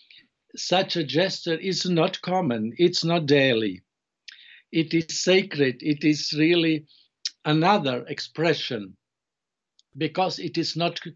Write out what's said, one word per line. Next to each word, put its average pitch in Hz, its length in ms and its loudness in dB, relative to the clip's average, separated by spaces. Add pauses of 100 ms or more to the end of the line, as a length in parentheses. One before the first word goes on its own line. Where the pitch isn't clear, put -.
(560)
Such 185 400 -2
a 165 80 0
gesture 165 500 -2
is 180 340 -4
not 175 340 2
common. 123 560 -2
It's 175 260 2
not 165 220 0
daily. 120 560 2 (880)
It 160 200 0
is 165 300 -2
sacred. 156 600 2
It 147 200 -2
is 151 340 0
really 160 500 2 (580)
another 156 640 2
expression 143 880 -4 (1000)
because 160 440 -2
it 170 180 -4
is - 160 -2
not 170 240 -2 (180)